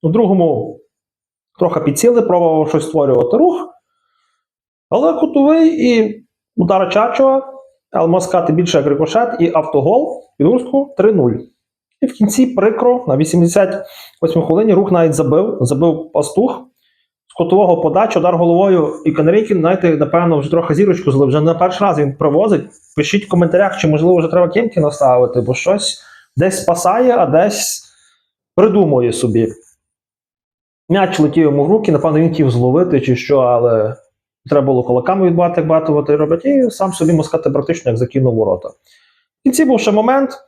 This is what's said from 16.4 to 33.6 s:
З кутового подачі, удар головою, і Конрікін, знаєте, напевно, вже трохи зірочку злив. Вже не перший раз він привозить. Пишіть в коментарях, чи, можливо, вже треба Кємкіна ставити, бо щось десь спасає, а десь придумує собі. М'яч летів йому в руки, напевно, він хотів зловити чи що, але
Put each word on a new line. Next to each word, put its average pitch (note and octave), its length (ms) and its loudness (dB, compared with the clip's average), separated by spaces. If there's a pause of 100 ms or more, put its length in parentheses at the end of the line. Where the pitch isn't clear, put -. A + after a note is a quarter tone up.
З - 60 -20
кутового F3 480 0
подачі, F#3 380 0
удар F3 180 0
головою, E3+ 560 2 (120)
і D#3 60 0
Конрікін, F#3 480 0
знаєте, E3+ 380 0
напевно, D#3+ 420 0
вже C#3+ 120 -4
трохи E3 220 -2
зірочку F3 380 0
злив. C3+ 160 2
Вже D3 140 0
не D#3+ 120 2
перший F3+ 340 -2
раз D3 120 0
він C#3 160 -2
привозить. E3 540 0 (260)
Пишіть G3+ 300 -2
в - 40 -20
коментарях, F3+ 480 0
чи, E3 100 -2
можливо, D#3+ 300 2
вже E3 100 0
треба F3 200 2
Кємкіна F3+ 440 -2
ставити, B2 500 0
бо A#2+ 120 -2
щось G3+ 480 -4 (360)
десь F#3 240 -2
спасає, G#3+ 560 0
а F3+ 80 2
десь D#3+ 580 -2 (720)
придумує E3 580 2
собі. A2+ 340 -2 (1400)
М'яч F#3 300 0
летів D#3 240 2
йому C#3+ 220 2
в D#3+ 60 -2
руки, G#3+ 200 0
напевно, D#3 280 0
він E3 100 2
хотів D#3 220 0
зловити C3 500 0
чи B2+ 140 0
що, C#3 240 -2
але A#2 560 0 (540)